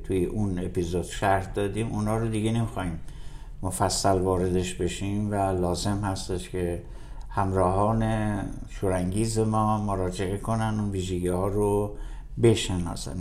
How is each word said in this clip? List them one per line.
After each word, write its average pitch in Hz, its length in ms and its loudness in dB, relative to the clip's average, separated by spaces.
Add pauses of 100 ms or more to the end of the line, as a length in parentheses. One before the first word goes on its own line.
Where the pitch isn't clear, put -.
توی 92 220 0
اون 98 340 0
اپیزود 87 440 -2
شرح 95 500 0
دادیم، 101 340 0
اونا 107 300 0
رو 113 100 0
دیگه 110 240 0
نمی‌خوایم 95 480 -2 (640)
مفصل 95 560 2
واردش 90 540 2
بشیم 101 580 -2
و 104 40 0
لازم 95 680 0
هستش 95 460 -4
که 87 320 -2 (480)
همراهان 104 1040 2 (360)
شورانگیز 98 720 0
ما 110 460 2
مراجعه 92 520 0
کنن، 110 420 0
اون 104 120 -2
ویژگی‌ها 92 560 0
رو 104 440 2 (520)
بشناسن، 92 760 2